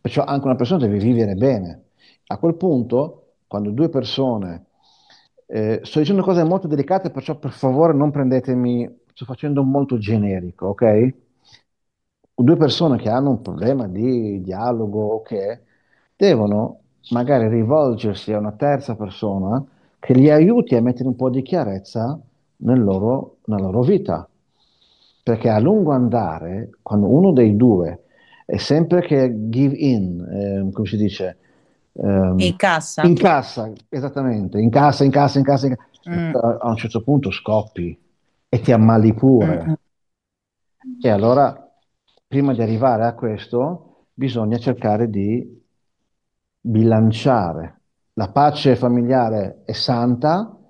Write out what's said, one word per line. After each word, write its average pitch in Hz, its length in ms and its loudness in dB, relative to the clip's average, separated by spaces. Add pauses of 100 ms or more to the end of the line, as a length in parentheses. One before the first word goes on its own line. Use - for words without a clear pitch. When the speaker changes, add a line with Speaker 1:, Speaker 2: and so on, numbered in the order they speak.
Speaker 1:
Perciò - 240 -2
anche 139 220 -4
una 131 100 0
persona 131 300 0
deve 101 120 0
vivere 110 360 0
bene. 98 500 -2 (420)
A - 120 -10
quel 165 180 0
punto, 143 760 -2 (120)
quando 104 240 -6
due 143 180 0
persone, 110 760 -4 (800)
eh, 110 360 -4
sto - 180 -4
dicendo 185 220 2
cose 185 220 2
molto 185 220 -2
delicate, 156 440 -2
perciò 147 280 -10
per 127 140 -10
favore 143 420 2
non 143 160 2
prendetemi, 127 800 -2 (240)
sto - 120 -16
facendo 139 380 -4
molto 135 360 0
generico, 98 680 -2
ok? 110 460 2 (1200)
Due 131 220 4
persone 139 420 2
che 110 100 -6
hanno 131 220 0
un 117 120 -2
problema 107 440 -4
di 104 560 -4
dialogo, 107 720 -4
ok, 110 460 -8 (560)
devono 110 640 2 (300)
magari 123 380 2
rivolgersi 113 840 0
a 107 60 -2
una 104 140 -6
terza 131 440 -2
persona 101 680 -4 (360)
che - 140 0
li 131 160 8
aiuti 165 440 4
a 113 80 4
mettere 123 260 -2
un 123 80 -2
po' 127 140 -2
di 127 120 -2
chiarezza 120 760 -6 (380)
nel 123 260 2
loro, 101 600 -2
nella 104 220 -4
loro 98 160 0
vita. 123 460 -2 (960)
Perché 113 280 0
a 107 100 2
lungo 170 320 2
andare, 101 800 -4 (120)
quando 104 260 0
uno 165 240 4
dei 117 240 4
due 95 480 2 (400)
è - 120 -6
sempre 165 460 0
che 135 300 2 (160)
give 131 280 0
in, 95 520 0
ehm, 98 440 -4
come 107 160 -4
si 113 80 -4
dice? 95 420 -4 (540)
Ehm, 95 560 0
Speaker 2:
Incassa. 170 560 -2
Speaker 1:
incassa, 156 680 2 (180)
esattamente, 127 720 -4
incassa, 135 460 4
incassa, 139 340 2
incassa, 139 280 2
incassa. 127 240 -6 (180)
Speaker 2:
Mm. 170 240 -4
Speaker 1:
A, 117 300 0
a 117 80 -4
un 110 60 0
certo 113 260 -6
punto 135 280 0
scoppi 92 640 -4 (520)
e 117 120 0
ti 127 120 2
ammali 110 420 6
pure. 101 520 2
Speaker 2:
Mm, 160 60 -2
mm. - 20 0 (1300)
Speaker 1:
E 127 80 2
allora, 113 600 2 (560)
prima 139 280 0
di 117 80 -2
arrivare 113 420 0
a 117 100 -2
questo, 120 1000 -6
bisogna 117 440 -2
cercare 113 520 -2
di 104 500 -6 (1000)
bilanciare. 110 1200 0 (340)
La 101 160 -6
pace 143 460 2
familiare 120 880 -2
è - 80 -10
santa, 127 840 -2 (140)